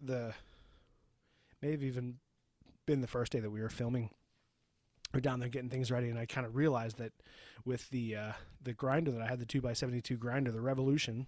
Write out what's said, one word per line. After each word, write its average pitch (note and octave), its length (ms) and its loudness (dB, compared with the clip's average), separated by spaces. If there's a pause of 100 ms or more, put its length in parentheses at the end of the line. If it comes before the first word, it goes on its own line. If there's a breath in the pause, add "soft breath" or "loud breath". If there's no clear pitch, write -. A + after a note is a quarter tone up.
the, B2 320 -4 (1300 loud breath)
may D3 120 0
have C#3+ 100 -2
even B2 340 -2 (680)
been C#3+ 160 6
the A#2+ 40 0
first A#2+ 260 0
day C3+ 80 2
that G#2+ 100 -2
we G#2+ 100 -4
were A2+ 80 0
filming. A#2+ 420 0 (1040)
We're C3+ 80 4
down B2+ 200 2
there B2 100 -2
getting B2+ 200 -4
things B2+ 200 0
ready, B2 180 2
and A#2 100 -2
I A#2 80 -2
kinda B2 220 -4
realized A#2+ 500 2
that A2+ 140 -6 (520 loud breath)
with B2 260 -2
the, A2+ 260 0
uh, G#2+ 160 -4 (300 loud breath)
the B2 100 -4
grinder C#3 400 2
that A#2 80 -2
I A2 60 -2
had, B2 120 0
the A#2 80 -6
two-by-seventy-two B2 720 0
grinder, A#2+ 340 2
the A2+ 120 -2
Revolution C3 640 2